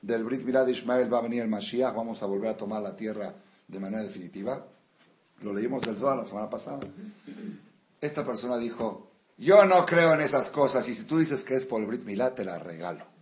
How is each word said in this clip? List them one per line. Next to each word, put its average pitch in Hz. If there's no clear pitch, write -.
del 113
Brit 127
Milá 127
de 127
Ishmael, 120
va 120
a 117
venir 117
el 113
Mashiach, 110
vamos 113
a 104
volver 98
a 107
tomar 107
la 95
tierra 104
de 95
manera 104
definitiva. 98
Lo 104
leímos 120
del 110
Zohar 131
la 110
semana 107
pasada. 135
Esta 143
persona 120
dijo, 113
"Yo 190
no 180
creo 165
en 151
esas 139
cosas, 131
y 113
si 104
tú 160
dices 156
que 131
es 131
por 113
el 107
Brit 110
Milá, 107
te 107
la 90
regalo". 85